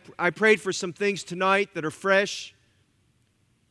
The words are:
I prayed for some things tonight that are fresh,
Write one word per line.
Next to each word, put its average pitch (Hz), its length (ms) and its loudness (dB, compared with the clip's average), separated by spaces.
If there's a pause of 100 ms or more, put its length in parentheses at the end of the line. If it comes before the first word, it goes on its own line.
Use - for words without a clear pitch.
(180)
I 175 120 0
prayed 214 320 4
for 190 100 -4
some 180 220 -6
things 202 320 -4
tonight 190 480 0
that 160 100 -6
are 151 80 -4
fresh, - 640 -2 (1160)